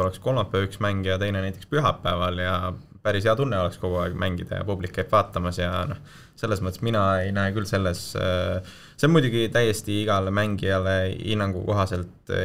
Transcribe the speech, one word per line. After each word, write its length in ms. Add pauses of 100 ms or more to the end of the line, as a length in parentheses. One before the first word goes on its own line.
oleks 160
kolmapäev 480
üks 160
mäng 220
ja 160
teine 260
näiteks 240
pühapäeval 720
ja 300 (280)
päris 240
hea 100
tunne 220
oleks 240
kogu 220
aeg 100
mängida 460
ja 60
publik 280
käib 160
vaatamas 480
ja 140 (180)
noh, 80 (400)
selles 240
mõttes 240
mina 160 (200)
ei 120
näe 200
küll 120
selles, 520
äh, 420 (380)
see 100
on 80
muidugi 340
täiesti 540
igale 300
mängijale 600 (240)
hinnangu 480
kohaselt, 460 (180)
äh, 140